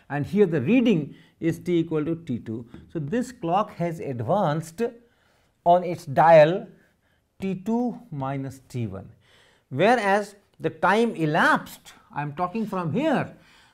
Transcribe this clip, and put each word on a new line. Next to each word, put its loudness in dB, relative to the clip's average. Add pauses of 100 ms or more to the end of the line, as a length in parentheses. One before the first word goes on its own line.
and -4
here 2
the 0
reading 2 (260)
is -4
t 0
equal -2
to -4
T -8
two. -10 (260)
So -6
this -4
clock -4
has -6
advanced -4 (840)
on 6
its -8
dial 6 (720)
T -6
two -4 (140)
minus -8
T -6
one, -14 (600)
whereas 0 (240)
the -4
time 0
elapsed, -2 (200)
I -6
am -8
talking -6
from -4
here, -2 (400)